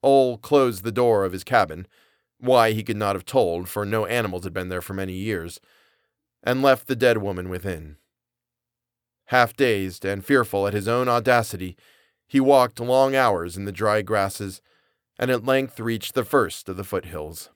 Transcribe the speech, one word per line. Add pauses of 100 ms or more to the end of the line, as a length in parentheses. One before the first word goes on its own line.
Ole
closed
the
door
of
his
cabin, (520)
why
he
could
not
have
told,
for
no
animals
had
been
there
for
many
years, (840)
and
left
the
dead
woman
within. (1300)
Half
dazed
and
fearful
at
his
own
audacity, (500)
he
walked
long
hours
in
the
dry
grasses, (560)
and
at
length
reached
the
first
of
the
foothills.